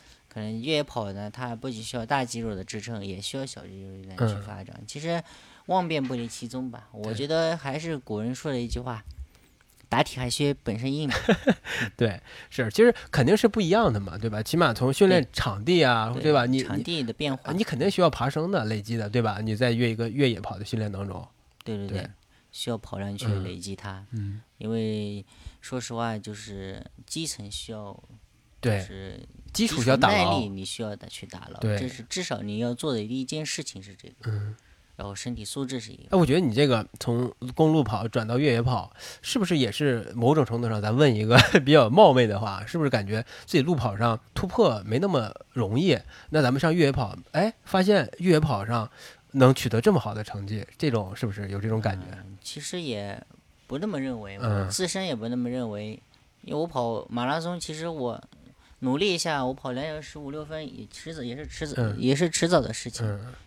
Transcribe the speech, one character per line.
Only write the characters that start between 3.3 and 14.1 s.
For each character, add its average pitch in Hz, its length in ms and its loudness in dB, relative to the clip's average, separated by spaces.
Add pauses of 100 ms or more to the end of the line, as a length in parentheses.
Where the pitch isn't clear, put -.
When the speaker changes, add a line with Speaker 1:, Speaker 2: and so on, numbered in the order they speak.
Speaker 1:
要 135 80 -6
小 - 220 -14
肌 95 160 -16
肉 95 140 -14
力 95 80 -16
量 95 120 -16
去 104 260 0
发 101 200 -12
展。 - 160 -16
Speaker 2:
嗯。 - 80 -18
Speaker 1:
其 147 140 -14
实 165 220 -4 (440)
万 180 200 2
变 156 160 0
不 131 120 -4
离 117 120 -4
其 117 220 -10
宗 127 220 -8
吧， 117 220 -16
Speaker 2:
对。 110 180 -8
Speaker 1:
我 - 20 -4
觉 127 140 -4
得 165 300 0
还 143 220 -6
是 160 200 -6
古 107 220 -6
人 123 140 -4
说 147 180 -6
的 127 60 -2
一 120 100 -4
句 123 100 -4
话 123 240 -8 (840)
，“打 139 160 2
铁 - 160 -10
还 123 100 -4
需 143 320 2
本 110 160 -2
身 135 160 -2
硬” 151 160 -4
嘛。 - 40 -2 (400)
Speaker 2:
<laughs> - 420 -8
对， 107 240 0 (280)
是， 113 220 -2
其 - 140 4
实 233 100 8 (160)
肯 123 160 4
定 190 100 8
是 226 120 6
不 214 120 -2
一 170 100 2
样 202 220 4
的 104 60 0
嘛， 98 180 -8